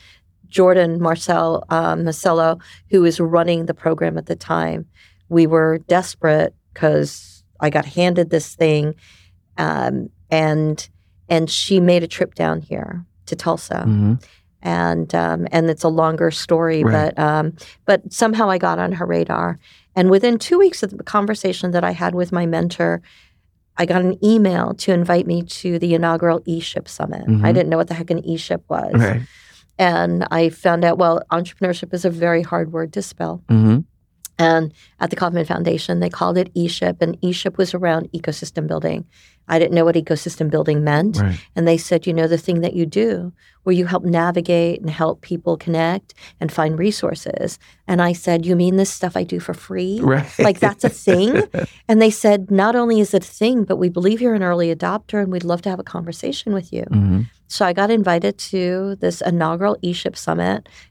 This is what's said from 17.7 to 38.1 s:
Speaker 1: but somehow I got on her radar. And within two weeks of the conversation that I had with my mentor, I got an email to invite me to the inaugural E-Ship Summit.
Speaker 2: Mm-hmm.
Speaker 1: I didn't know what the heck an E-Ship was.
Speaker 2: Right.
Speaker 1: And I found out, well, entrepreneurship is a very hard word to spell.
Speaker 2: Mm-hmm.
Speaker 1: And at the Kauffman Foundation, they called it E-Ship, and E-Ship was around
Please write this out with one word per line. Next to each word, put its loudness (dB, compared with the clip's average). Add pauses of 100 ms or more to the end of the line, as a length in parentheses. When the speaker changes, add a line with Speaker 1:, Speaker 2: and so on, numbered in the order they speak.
Speaker 1:
but 2
somehow 0
I 0
got -2
on -2
her -6
radar. -2 (360)
And 4
within 4
two 0
weeks 4
of -6
the -14
conversation -2
that 2
I 0
had -4
with -2
my 0
mentor, -2 (760)
I 0
got 0
an 0
email 4
to -2
invite 2
me -2
to -6
the 2
inaugural 0
E-Ship -6
Summit. -8
Speaker 2:
Mm-hmm. 4
Speaker 1:
I 4
didn't 2
know 0
what 0
the -6
heck -6
an -4
E-Ship -6
was. -4
Speaker 2:
Right. 2 (580)
Speaker 1:
And 2
I 2
found 0
out, 4
well, 4
entrepreneurship -4
is -6
a 2
very 0
hard -4
word -6
to -6
spell. -8
Speaker 2:
Mm-hmm. 6 (600)
Speaker 1:
And 2 (260)
at -2
the -6
Kauffman -2
Foundation, -2
they 0
called -2
it 0
E-Ship, -2
and -2
E-Ship -4
was 0
around -2